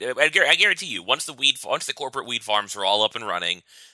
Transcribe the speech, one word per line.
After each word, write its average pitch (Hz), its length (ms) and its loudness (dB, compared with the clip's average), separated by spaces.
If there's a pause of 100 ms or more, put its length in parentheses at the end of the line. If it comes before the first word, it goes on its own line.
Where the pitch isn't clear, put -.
I 127 280 2
guar-, 160 180 4
I 165 80 6
guarantee 190 320 2
you, 104 160 -6
once 131 220 0
the 156 80 -10
weed, 135 220 0 (100)
once 151 200 -2
the - 80 -6
corporate 135 340 -6
weed 120 160 -4
farms 104 320 -2
are 101 100 -4
all 101 180 4
up 107 120 2
and 113 100 -8
running, 87 380 -2 (300)